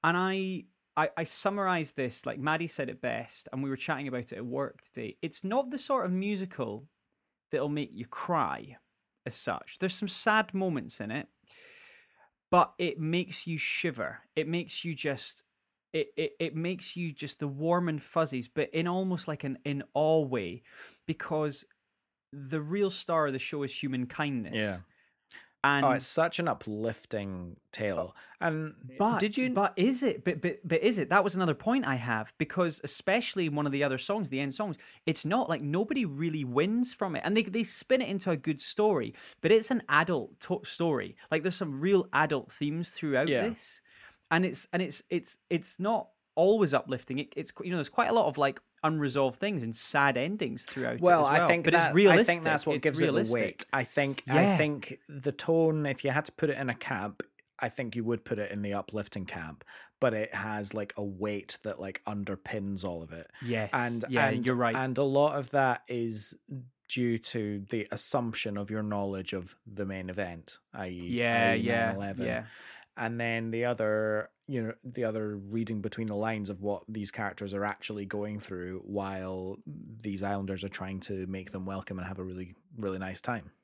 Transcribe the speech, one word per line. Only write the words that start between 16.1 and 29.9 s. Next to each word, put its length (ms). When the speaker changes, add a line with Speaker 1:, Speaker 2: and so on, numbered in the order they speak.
Speaker 1:
it, 240
it 160
makes 400
you 160
just 280
the 80
warm 420
and 120
fuzzies, 460
but 260
in 140
almost 400
like 160
an 220
in 180
awe 280
way, 400
because 580
the 300
real 280
star 380
of 60
the 60
show 240
is 180
human 240
kindness. 500
Speaker 2:
Yeah. 220
Speaker 1:
And 200
Speaker 2:
Oh, 60
it's 140
such 340
an 100
uplifting 1080
tale. 460
And 320
Speaker 1:
but, 200
Speaker 2:
did 180
you 140
Speaker 1:
but 260
is 260